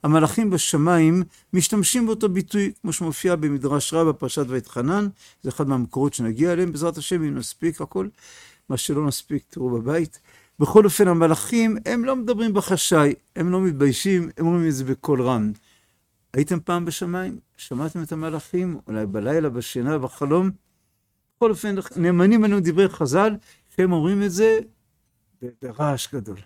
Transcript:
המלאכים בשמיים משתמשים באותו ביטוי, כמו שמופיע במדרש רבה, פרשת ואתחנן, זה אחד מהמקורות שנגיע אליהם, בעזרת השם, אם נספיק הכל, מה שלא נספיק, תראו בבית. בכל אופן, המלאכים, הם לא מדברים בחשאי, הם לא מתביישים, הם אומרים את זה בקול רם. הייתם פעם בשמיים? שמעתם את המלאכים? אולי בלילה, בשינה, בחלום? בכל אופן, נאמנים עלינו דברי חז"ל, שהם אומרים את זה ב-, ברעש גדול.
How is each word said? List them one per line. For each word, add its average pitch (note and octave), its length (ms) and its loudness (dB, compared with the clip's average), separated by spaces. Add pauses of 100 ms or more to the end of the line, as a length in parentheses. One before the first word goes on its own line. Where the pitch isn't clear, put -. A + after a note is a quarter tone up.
המלאכים D#3+ 480 2
בשמיים E3 720 2 (300)
משתמשים G#3+ 540 0
באותו A3 220 0
ביטוי, G3 440 -2 (100)
כמו E3 100 -6
שמופיע F3 440 -2
במדרש C#3+ 580 -2
רבה, E3 180 2
פרשת C3+ 360 -4
ואתחנן, C3+ 600 -2 (340)
זה C3 80 -6
אחד C#3+ 180 -4
מהמקורות C3 460 -2
שנגיע A#2+ 380 0
אליהם, F3 200 -2
בעזרת D#3 260 -4
השם, E3 240 -4
אם C#3+ 120 -4
נספיק D#3 460 -6
הכל, F#3+ 280 -6 (600)
מה C3 80 -4
שלא C#3+ 300 -2
נספיק, C#3 420 -6
תראו B2+ 220 -4
בבית. C#3+ 500 -2 (380)
בכל G3+ 260 8
אופן, G3+ 240 4
המלאכים, F3 680 2 (100)
הם A#3 180 -2
לא C4 120 -2
מדברים A3 380 -2
בחשאי, E3+ 600 2 (220)
הם F3 140 -2
לא F#3 100 0
מתביישים, E3 760 0
הם E3 100 -2
אומרים E3+ 220 2
את D3 60 0
זה C3 100 -6
בקול C3+ 380 -2
רם. A2+ 300 0 (800)
הייתם D3 280 -2
פעם F3 240 -2
בשמיים? F3+ 540 -6 (180)
שמעתם D#3 460 -8
את D#3+ 100 -8
המלאכים? D#3+ 720 -6
אולי G#2+ 200 -4
בלילה, B2+ 420 -2
בשינה, B2 500 -4
בחלום? D3 520 0 (840)
בכל A3+ 140 4
אופן, G#3 240 -4 (220)
נאמנים F3+ 480 4
עלינו G3+ 180 4
דברי F3 260 4
חז"ל, F3+ 460 0 (420)
שהם F#3 160 2
אומרים F3+ 300 2
את G3+ 100 0
זה A3 260 4 (840)
ב-, B2 40 -12 (160)
ברעש C3 520 -4
גדול. G#2 320 -8